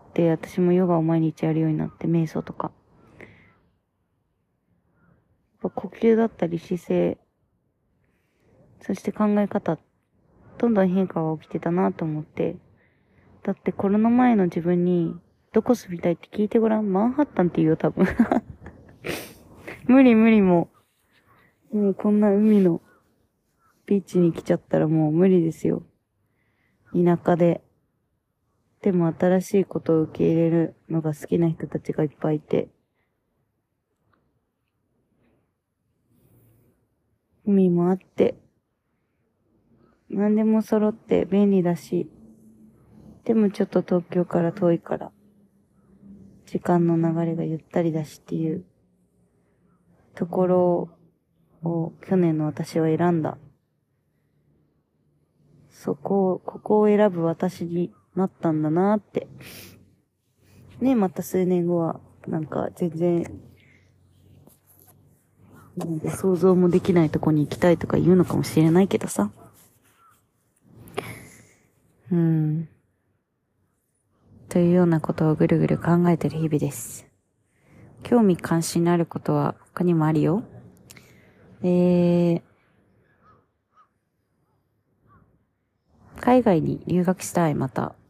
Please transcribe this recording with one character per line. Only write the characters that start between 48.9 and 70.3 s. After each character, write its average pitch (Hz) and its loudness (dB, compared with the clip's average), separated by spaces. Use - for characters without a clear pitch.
と 180 -8
こ 185 0
ろ 180 0
を 170 -4
去 190 -2
年 165 2
の 151 -2
私 156 -6
は 160 0
選 165 0
ん 160 -2
だ。 - -6
そ - -10
こ 190 -2
を、 - -6
こ - -16
こ 214 2
を 214 4
選 208 4
ぶ 170 -4
私 170 -4
に 170 -4
な 185 0
っ - -4
た - -2
ん 156 0
だ 156 0
な 196 2
っ - -12
て。 - -8
ね、 254 2
ま 196 0
た 180 -8
数 185 -2
年 175 0
後 175 0
は、 165 -4
な - -4
ん 156 -8
か - -6
全 180 -4
然、 170 -2
な 175 -8
ん 165 -8
か 156 -6
想 185 -2
像 185 4
も 180 4
で 180 2
き 185 0
な 170 4
い 151 0
と - -2
こ 156 0
に 151 2
行 143 -2
き - -10
た 180 4
い 165 2
と 160 -6
か 147 0
言 151 4
う 185 6
の 175 4
か - -4
も 143 -2
し - 0
れ 160 4
な 175 4
い 196 2
け - -2
ど 175 -8
さ。 208 -4